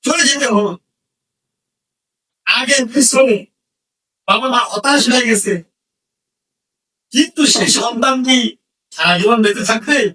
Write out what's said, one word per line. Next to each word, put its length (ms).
চলে 260
যেতে 240
হবে। 200
আগে 280
পিছনে 440
বাবা 260
মা 80
হতাশ 300
হয়ে 180
গেছে, 240
কিন্তু 280
সেই 160
সন্তান 440
কি 140
সারা 280
জীবন 220
বেঁচে 300
থাকবে? 260